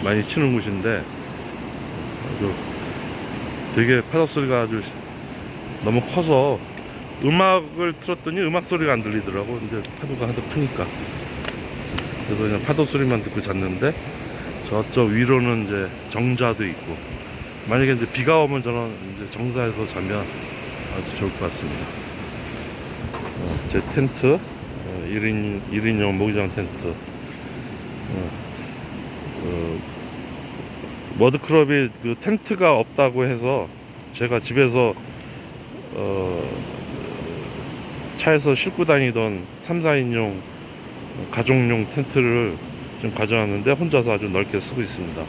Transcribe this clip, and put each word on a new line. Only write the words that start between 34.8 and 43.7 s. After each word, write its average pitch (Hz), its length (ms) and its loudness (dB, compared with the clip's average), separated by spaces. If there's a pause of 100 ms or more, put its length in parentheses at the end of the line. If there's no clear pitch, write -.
어, 95 500 -2 (1700)
차에서 147 400 6
싣고 175 300 0
다니던 117 580 4 (200)
삼, 170 180 -2
사 156 140 4
인용 117 440 2 (880)
가족용 120 640 4
텐트를 120 600 4 (460)
좀 107 120 -2
가져왔는데 107 580 2